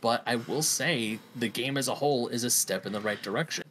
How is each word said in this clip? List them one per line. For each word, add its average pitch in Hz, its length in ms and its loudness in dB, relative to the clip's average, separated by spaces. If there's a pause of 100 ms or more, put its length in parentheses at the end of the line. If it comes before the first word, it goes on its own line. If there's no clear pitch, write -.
but 117 240 2
I 120 120 2
will 120 260 -2
say 123 560 0 (160)
the 120 140 0
game 127 280 -2
as 131 120 0
a 117 80 0
whole 135 320 2
is 120 160 -2
a 123 60 2
step - 360 2
in 98 60 -4
the 104 80 -2
right 104 200 0
direction. 131 500 -2